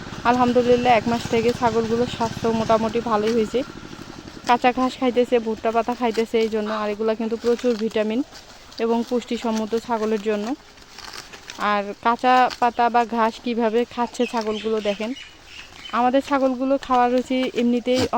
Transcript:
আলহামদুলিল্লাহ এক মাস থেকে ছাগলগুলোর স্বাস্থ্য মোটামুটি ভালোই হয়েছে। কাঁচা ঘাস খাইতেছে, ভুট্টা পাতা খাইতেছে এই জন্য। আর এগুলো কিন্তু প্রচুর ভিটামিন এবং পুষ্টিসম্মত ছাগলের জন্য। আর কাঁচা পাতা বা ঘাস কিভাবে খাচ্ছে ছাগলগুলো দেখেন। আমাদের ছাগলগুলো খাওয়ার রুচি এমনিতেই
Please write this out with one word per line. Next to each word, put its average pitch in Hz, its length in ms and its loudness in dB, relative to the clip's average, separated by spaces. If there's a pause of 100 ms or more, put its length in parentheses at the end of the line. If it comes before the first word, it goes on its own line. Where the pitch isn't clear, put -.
(300)
আলহামদুলিল্লাহ 247 680 4
এক 208 140 0
মাস 240 100 -2 (100)
থেকে 233 180 2 (100)
ছাগলগুলোর 233 560 0
স্বাস্থ্য 226 300 -4 (140)
মোটামুটি 220 380 2 (120)
ভালোই 214 260 0
হয়েছে। 220 240 0 (880)
কাঁচা 247 300 4
ঘাস 254 220 0
খাইতেছে, 247 360 2 (100)
ভুট্টা 220 300 -2
পাতা 226 240 0
খাইতেছে 226 440 0
এই 220 100 -2
জন্য। 214 160 -2 (120)
আর 214 120 -2
এগুলো 220 260 0
কিন্তু 226 240 -2
প্রচুর 240 280 2 (100)
ভিটামিন 220 380 0 (640)
এবং 233 140 2 (100)
পুষ্টিসম্মত 226 640 -2 (140)
ছাগলের 220 420 -2
জন্য। 208 180 -2 (1300)
আর 208 100 0 (220)
কাঁচা 247 300 4 (260)
পাতা 240 340 2
বা 240 80 4 (140)
ঘাস 226 180 2 (100)
কিভাবে 233 360 0 (140)
খাচ্ছে 240 280 -2 (100)
ছাগলগুলো 220 460 -2 (100)
দেখেন। 214 220 -4 (880)
আমাদের 247 300 4
ছাগলগুলো 262 460 2 (120)
খাওয়ার 247 280 4
রুচি 254 240 0 (220)
এমনিতেই 247 420 2 (160)